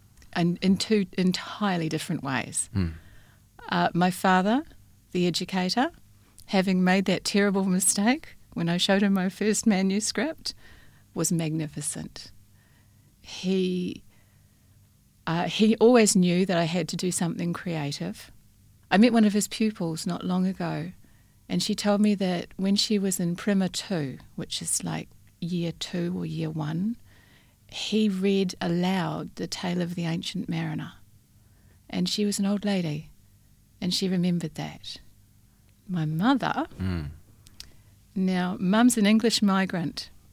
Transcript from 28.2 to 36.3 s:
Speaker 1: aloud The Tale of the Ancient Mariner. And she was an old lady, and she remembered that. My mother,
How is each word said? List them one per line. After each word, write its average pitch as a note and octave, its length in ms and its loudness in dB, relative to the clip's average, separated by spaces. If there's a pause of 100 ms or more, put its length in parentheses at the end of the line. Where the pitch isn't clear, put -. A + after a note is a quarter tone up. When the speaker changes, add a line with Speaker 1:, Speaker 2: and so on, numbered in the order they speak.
Speaker 1:
aloud F3 760 -2
The E3 100 -6
Tale F3 340 -4
of F3 140 -4
the F3 120 -4
Ancient F3 420 -4
Mariner. D#3+ 460 -6 (920)
And F3+ 200 -2
she G#3 160 -2
was G3+ 160 -2
an G3 60 0
old G3+ 180 0
lady, F3 460 -2 (720)
and F3+ 140 -2
she G3 140 -2
remembered F3 480 0
that. D3 400 -12 (920)
My F3 160 -2
mother, G#3+ 640 0 (140)